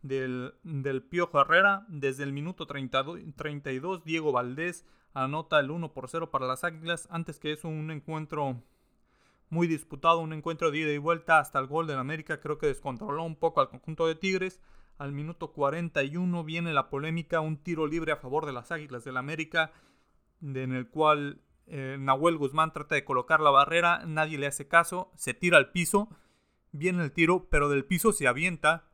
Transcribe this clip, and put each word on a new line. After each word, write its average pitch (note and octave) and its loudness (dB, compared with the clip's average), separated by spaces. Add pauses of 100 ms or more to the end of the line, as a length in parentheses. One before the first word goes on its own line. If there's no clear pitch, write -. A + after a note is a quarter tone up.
del, C3 -6
del C#3 -4
Piojo E3+ 0
Herrera. G3 6
Desde C#3 -4
el C#3 -6
minuto D#3 -8
treinta, C3+ -2 (320)
treinta C#3+ -8
y C3 -4
dos, E3+ -6
Diego D#3+ 0
Valdés C3 -4 (280)
anota C#3+ 0
el C#3 2
uno E3 -6
por B2+ -10
cero E3 -6
para C3 -2
las C3 -4
Águilas. E3 -6
Antes E3 -8
que D3+ -4
eso, D3+ -8
un D#3 -6
encuentro D3+ -6 (880)
muy E3+ 2
disputado, E3 2
un D#3+ -6
encuentro D#3+ -2
de D3 -4
ida D#3 0
y D3 -2
vuelta D#3+ 4
hasta C#3+ -2
el C3 -2
gol D#3 -2
del C#3 -4
América. D3+ -6
Creo D3 -6
que D3+ 0
descontroló C#3+ -6
un E3 -8
poco D#3+ 0
al C3 4
conjunto D#3+ -4
de D#3+ 2
Tigres. F#3 -4 (380)
Al C#3+ -10
minuto D3+ -10
cuarenta D3+ -2
y C#3+ -6
uno F3 0
viene E3 -4
la C#3 0
polémica, D#3+ -2
un D#3 -4
tiro D#3+ -4
libre D#3+ -2
a D3 -2
favor C#3+ -4
de D3 -6
las B2 -10
Águilas C#3+ -10
del C3 -8
América, D#3+ -4 (680)
de, C3+ -6
en B2+ -4
el B2+ -6
cual, D3+ 2 (260)
eh, C3+ -10
Nahuel C#3 2
Guzmán D3+ 0
trata D3+ -6
de C#3 2
colocar C3+ 2
la D3+ 8
barrera, E3 4
nadie D#3 -2
le C#3 -2
hace C#3 -8
caso, E3+ 2
se - -6
tira F3 6
al C3+ 6
piso, G3 0 (640)
viene F3 -2
el C#3+ -4
tiro, F3 4
pero D3 4
del C#3 2
piso F#3 4
se C#3+ 2
avienta D#3+ 0